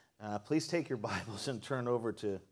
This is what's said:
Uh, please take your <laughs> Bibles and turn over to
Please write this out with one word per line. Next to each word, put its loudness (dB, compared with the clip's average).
Uh, -2
please 2
take 0
your -2
<laughs> -2
Bibles -4
and -2
turn 0
over 4
to 0